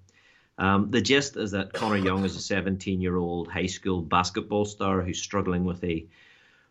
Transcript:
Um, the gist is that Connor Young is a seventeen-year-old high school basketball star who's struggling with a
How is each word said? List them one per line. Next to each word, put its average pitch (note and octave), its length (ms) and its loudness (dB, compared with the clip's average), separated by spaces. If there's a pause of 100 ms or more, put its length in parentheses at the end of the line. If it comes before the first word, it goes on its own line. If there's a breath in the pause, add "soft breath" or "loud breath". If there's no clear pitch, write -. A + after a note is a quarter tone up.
(580 soft breath)
Um, G2 320 4
the A#2 120 4
gist C#3 360 2
is G2+ 140 -2
that G2 220 -4
Connor G#2+ 240 0
Young F#2+ 280 2
is F2+ 100 -2
a F2 60 -10
seventeen-year-old F2+ 1080 -2
high F2 200 -2
school F#2 340 -2
basketball G2+ 640 0
star G2 360 0
who's F2+ 200 -4
struggling F2+ 440 0
with F2+ 180 -4
a E2+ 240 -4 (640 soft breath)